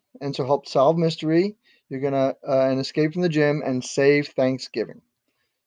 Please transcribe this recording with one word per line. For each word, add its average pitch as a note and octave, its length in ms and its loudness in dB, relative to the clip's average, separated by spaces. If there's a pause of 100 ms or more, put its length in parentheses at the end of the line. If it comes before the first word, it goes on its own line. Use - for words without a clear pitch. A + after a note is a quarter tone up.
(220)
And C#3 140 -6
so C#3 100 -4
help C#3+ 220 -2
solve C#3+ 280 4
mystery. E3 600 0 (340)
You're C3 120 -8
gonna, C3+ 340 0 (120)
uh, C3+ 200 2
and C3 120 0
escape D3+ 340 -2
from F3+ 100 -2
the F3 60 2
gym D3 360 0
and B2+ 180 -4
save C#3+ 440 2
Thanksgiving. B2+ 720 -4 (640)